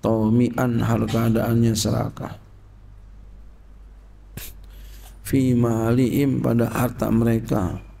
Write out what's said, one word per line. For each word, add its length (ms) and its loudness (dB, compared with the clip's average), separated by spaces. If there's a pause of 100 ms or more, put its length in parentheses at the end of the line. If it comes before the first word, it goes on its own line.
tami'an, 800 2
hal 240 0
keadaannya 640 2
serakah, 640 -4 (3000)
fi 320 2
malihim, 880 2
pada 240 2
harta 400 -2
mereka 720 0 (200)